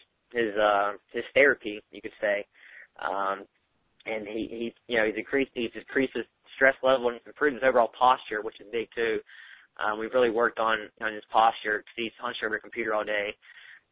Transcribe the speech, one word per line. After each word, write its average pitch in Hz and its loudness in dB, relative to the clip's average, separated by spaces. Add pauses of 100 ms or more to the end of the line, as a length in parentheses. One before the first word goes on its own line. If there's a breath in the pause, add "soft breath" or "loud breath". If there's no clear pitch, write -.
(340)
his, 113 -2
uh, 104 2 (200)
his 117 -6 (120)
therapy, 120 2 (120)
you 104 -16
could - -14
say. 104 -2 (540 loud breath)
Um, 98 -4 (640)
and 110 -6
he, 107 -8
he, 117 -8 (140)
you 123 -2
know, 110 2
he's 107 -2
decreased, 131 -2
he's 117 -6
decreased 127 -4
his 117 -6 (300)
stress 135 4
level 131 2
and 120 -8
improved 143 -2
his 113 -8
overall 123 4
posture, 127 2
which 107 -10
is 104 -20
big 113 -4
too. 113 -2 (580 loud breath)
Um, 107 -2
we've 110 -8
really 123 4
worked 117 0
on, 110 0 (120)
on 110 -4
his 104 -12
posture 107 2
'cause - -20
he's 113 -8
hunched 120 -8
over 107 -4
a 104 -4
computer 110 -6
all 107 0
day. 104 -4 (640 loud breath)